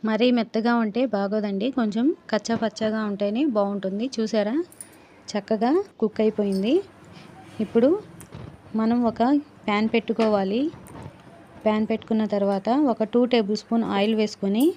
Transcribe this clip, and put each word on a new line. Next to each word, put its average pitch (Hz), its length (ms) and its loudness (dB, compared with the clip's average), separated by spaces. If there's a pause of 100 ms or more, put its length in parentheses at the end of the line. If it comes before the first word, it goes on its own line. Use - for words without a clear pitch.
మరీ 220 200 2 (100)
మెత్తగా 226 340 0 (120)
ఉంటే 214 180 -2 (120)
బాగోదండి, 202 540 -2 (100)
కొంచెం 220 280 0 (260)
కచ్చా 220 300 -2
పచ్చాగా 220 380 -2 (100)
ఉంటేనే 202 320 -2 (140)
బాగుంటుంది. 202 500 -2 (100)
చూసారా, 220 380 -2 (800)
చక్కగా 220 400 0 (280)
కుక్ 220 240 -2
అయిపోయింది. 208 500 0 (880)
ఇప్పుడు 233 260 2 (880)
మనం 226 180 0 (140)
ఒక 226 100 -2 (440)
ప్యాన్ 214 300 0
పెట్టుకోవాలి. 214 680 0 (1040)
ప్యాన్ 214 260 2
పెట్టుకున్న 220 320 0 (120)
తర్వాత 196 320 0 (260)
ఒక - 80 -2 (120)
టూ 240 80 6 (140)
టేబుల్ 214 280 0
స్పూన్ 226 220 0 (120)
ఆయిల్ 214 260 2
వేసుకొని 208 420 0 (100)